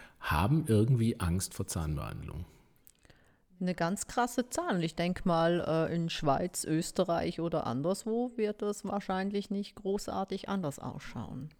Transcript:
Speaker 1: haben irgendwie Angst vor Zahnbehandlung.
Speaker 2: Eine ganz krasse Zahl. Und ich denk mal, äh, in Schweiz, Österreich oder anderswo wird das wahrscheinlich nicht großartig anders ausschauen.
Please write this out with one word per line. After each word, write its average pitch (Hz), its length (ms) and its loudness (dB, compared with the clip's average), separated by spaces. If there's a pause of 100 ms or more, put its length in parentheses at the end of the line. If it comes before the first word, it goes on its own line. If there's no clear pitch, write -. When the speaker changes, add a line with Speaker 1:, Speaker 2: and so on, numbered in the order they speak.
(180)
Speaker 1:
haben 131 480 2
irgendwie 113 540 4
Angst 87 340 0
vor - 120 -4
Zahnbehandlung. 78 800 -4 (1160)
Speaker 2:
Eine 180 140 0
ganz 170 320 0
krasse 240 420 0
Zahl. 339 280 0
Und 170 60 2
ich 160 120 -2
denk 180 320 0
mal, 165 640 4
äh, - 40 -2
in 165 140 0
Schweiz, 160 560 0
Österreich 170 760 0
oder 160 260 0
anderswo 196 720 -2
wird 208 260 -2
das 208 240 -4
wahrscheinlich 196 640 -2
nicht 202 240 -4
großartig 196 720 -4
anders 196 300 -2
ausschauen. - 800 -10